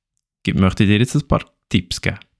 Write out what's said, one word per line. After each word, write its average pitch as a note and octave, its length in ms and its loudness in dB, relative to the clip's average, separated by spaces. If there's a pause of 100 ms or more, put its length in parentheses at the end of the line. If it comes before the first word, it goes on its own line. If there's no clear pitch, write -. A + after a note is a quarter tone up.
(440)
gib-, - 160 -2
möchte F#2+ 240 2
ich G2 60 2
dir G#2 100 4
jetzt B2 160 -2
ein D3 120 -4
paar - 180 0 (240)
Tipps - 320 -2
geben, - 180 -6 (200)